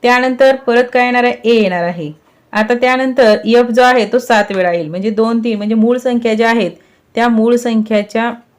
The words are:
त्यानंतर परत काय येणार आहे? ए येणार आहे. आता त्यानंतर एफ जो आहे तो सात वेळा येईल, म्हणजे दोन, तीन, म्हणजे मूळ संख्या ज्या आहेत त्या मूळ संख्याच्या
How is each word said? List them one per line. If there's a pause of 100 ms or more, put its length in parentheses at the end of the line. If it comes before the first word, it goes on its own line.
त्यानंतर
परत (100)
काय
येणार
आहे? (120)
ए
येणार
आहे. (420)
आता
त्यानंतर (100)
एफ
जो
आहे
तो
सात
वेळा
येईल,
म्हणजे
दोन,
तीन,
म्हणजे
मूळ
संख्या
ज्या
आहेत (440)
त्या
मूळ
संख्याच्या (280)